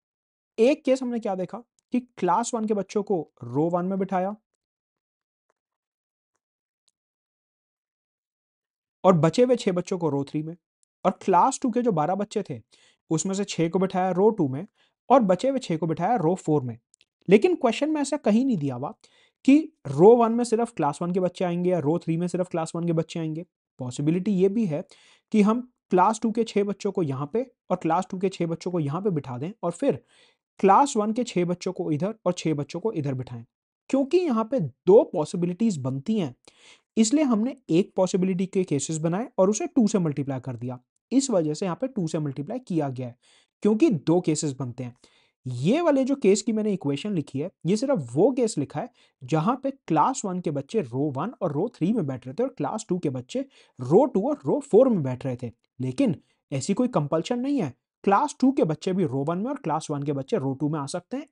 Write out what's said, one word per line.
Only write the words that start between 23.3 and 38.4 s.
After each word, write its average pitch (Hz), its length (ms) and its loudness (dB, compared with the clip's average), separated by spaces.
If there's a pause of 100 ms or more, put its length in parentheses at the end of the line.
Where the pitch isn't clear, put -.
पॉसिबिलिटी 151 540 -2
ये 190 160 4
भी 214 160 0
है 147 180 -4 (500)
कि 214 80 6
हम 220 200 2 (280)
क्लास 196 320 4
टू 226 100 0
के 233 120 0
छह 202 200 0
बच्चों 202 280 -4
को 190 120 -2
यहाँ 135 300 -4
पे 240 120 -2 (240)
और 196 80 0
क्लास 170 340 0
टू 185 80 -8
के 190 100 -2
छह 175 160 -4
बच्चों 165 260 -6
को 175 80 -2
यहाँ 151 220 -2
पे 208 100 -2
बिठा 135 260 -4
दें 151 140 -8 (120)
और 175 80 -2
फिर 220 320 -2 (560)
क्लास 196 380 6
वन 214 160 0
के 247 100 -2
छह 180 220 -2
बच्चों 180 280 -4
को 170 180 -6
इधर 175 220 -2 (120)
और 180 80 2
छह 160 200 -2
बच्चों 143 260 -6
को 220 120 -4
इधर 143 220 -4
बिठाएं, 120 300 -10 (460)
क्योंकि 277 280 2
यहाँ 262 280 2
पे 254 140 -2
दो 185 460 6
पॉसिबिलिटीज 175 760 -2
बनती 135 400 -2
हैं, 143 160 -4 (640)
इसलिए 226 260 4
हमने 247 320 0 (140)
एक 175 260 2
पॉसिबिलिटी 185 500 0